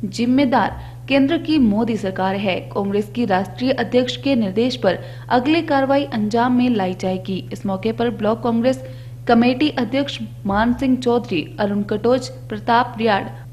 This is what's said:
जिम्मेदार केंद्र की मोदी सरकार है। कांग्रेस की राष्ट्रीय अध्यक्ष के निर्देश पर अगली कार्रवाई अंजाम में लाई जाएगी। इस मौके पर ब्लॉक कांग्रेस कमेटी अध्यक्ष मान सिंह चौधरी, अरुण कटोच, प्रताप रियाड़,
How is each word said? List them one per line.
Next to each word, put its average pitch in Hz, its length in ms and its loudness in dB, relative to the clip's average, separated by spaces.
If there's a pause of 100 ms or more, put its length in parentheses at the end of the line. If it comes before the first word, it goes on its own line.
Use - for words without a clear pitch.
जिम्मेदार 240 760 2 (280)
केंद्र 277 300 4
की 320 200 0
मोदी 220 380 2
सरकार 190 400 -2
है। 196 220 -2 (100)
कांग्रेस 202 460 -2
की 240 100 0
राष्ट्रीय 202 480 0
अध्यक्ष 247 440 0
के 277 180 0
निर्देश 226 420 0
पर 185 200 2 (320)
अगली 294 340 2
कार्रवाई 277 420 2
अंजाम 233 520 0
में 247 140 4
लाई 190 240 0
जाएगी। 185 420 -4 (160)
इस - 120 -8
मौके 196 260 -2
पर 233 200 -2
ब्लॉक 208 320 -2
कांग्रेस 240 400 0 (440)
कमेटी 247 440 4
अध्यक्ष 269 480 -2 (260)
मान 214 280 2
सिंह 254 240 2
चौधरी, 233 460 0 (160)
अरुण 202 240 0
कटोच, 233 440 0 (220)
प्रताप 233 500 0
रियाड़, 214 260 2 (280)